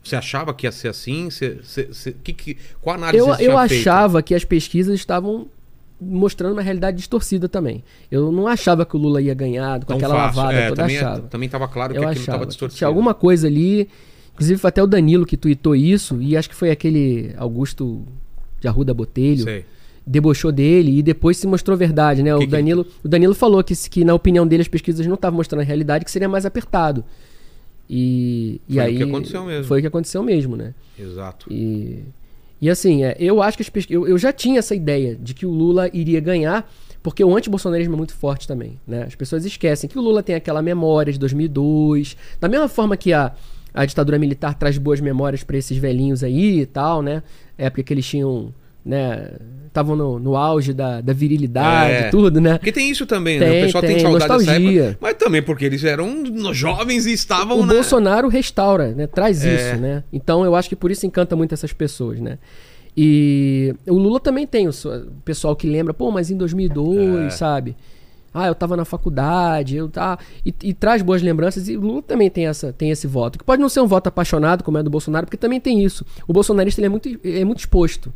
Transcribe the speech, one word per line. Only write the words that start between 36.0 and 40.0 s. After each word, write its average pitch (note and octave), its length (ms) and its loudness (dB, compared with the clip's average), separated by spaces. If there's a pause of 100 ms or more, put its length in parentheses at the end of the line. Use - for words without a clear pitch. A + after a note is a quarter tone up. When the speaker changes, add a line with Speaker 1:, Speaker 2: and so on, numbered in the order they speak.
Speaker 2:
ganhar, F3 480 -2 (360)
porque E3+ 200 -2
o F3+ 120 6
antibolsonarismo F3+ 580 -2
é D#3+ 40 -2
muito D#3 180 -6
forte C#3 320 -4
também, A#2+ 400 -10
né? A#2+ 160 -6
As B2+ 100 -12
pessoas D#3+ 320 -6
esquecem D3+ 420 -2
que C4+ 120 -8
o - 20 -2